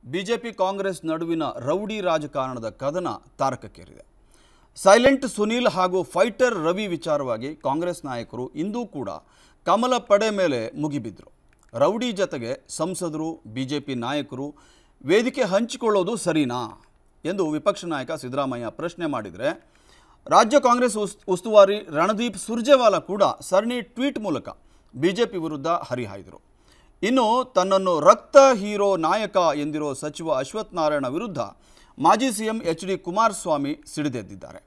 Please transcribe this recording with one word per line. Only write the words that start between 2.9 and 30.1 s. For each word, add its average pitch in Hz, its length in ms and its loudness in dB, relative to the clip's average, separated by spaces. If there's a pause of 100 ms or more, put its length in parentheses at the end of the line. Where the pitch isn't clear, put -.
ತಾರಕಕ್ಕೇರಿದೆ. 117 680 -8 (680)
ಸೈಲೆಂಟ್ 254 500 6
ಸುನೀಲ್ 226 420 0
ಹಾಗೂ 185 360 0
ಫೈಟರ್ 226 520 0
ರವಿ 180 320 -2
ವಿಚಾರವಾಗಿ 143 680 -4
ಕಾಂಗ್ರೆಸ್ 151 500 -4
ನಾಯಕರು 123 440 -10
ಇಂದೂ 208 360 -6
ಕೂಡ 127 240 -10 (560)
ಕಮಲ 240 320 2
ಪಡೆ 208 320 4
ಮೇಲೆ 147 520 -2
ಮುಗಿಬಿದ್ರು. 139 500 -8 (420)
ರೌಡಿ 208 380 2
ಜತೆಗೆ 139 580 -4
ಸಂಸದರು, 160 760 -6
ಬಿ 123 180 -6
ಜೆ 143 140 -4
ಪಿ 139 160 -8
ನಾಯಕರು 135 600 -8 (500)
ವೇದಿಕೆ 220 380 2
ಹಂಚಿಕೊಳ್ಳೋದು 208 720 0
ಸರಿನಾ 123 680 -2 (400)
ಎಂದು 180 240 -2
ವಿಪಕ್ಷ 151 360 -2
ನಾಯಕ 165 260 -6
ಸಿದ್ದರಾಮಯ್ಯ 131 580 -6
ಪ್ರಶ್ನೆ 170 360 -8
ಮಾಡಿದರೆ, 117 720 -6 (520)
ರಾಜ್ಯ 220 320 6
ಕಾಂಗ್ರೆಸ್ 240 380 2
ಉಸ್-, 208 200 -6 (100)
ಉಸ್ತುವಾರಿ 202 520 6
ರಣದೀಪ್ 190 580 -2
ಸುರ್ಜೇವಾಲಾ 233 640 4
ಕೂಡ 196 240 -2 (180)
ಸರಣಿ 226 400 0
ಟ್ವೀಟ್ 254 380 -4
ಮೂಲಕ 160 300 -6 (460)
ಬಿ 156 160 0
ಜೆ 220 140 0
ಪಿ 190 120 -10
ವಿರುದ್ಧ 151 300 -6
ಹರಿಹಾಯ್ದರು. 123 760 -6 (600)
ಇನ್ನು 240 520 0
ತನ್ನನ್ನು 190 440 2
ರಕ್ತ 208 380 8 (160)
ಹೀರೋ 202 420 0
ನಾಯಕ 190 420 0 (180)
ಎಂದಿರೋ 147 380 -4
ಸಚಿವ 151 400 -6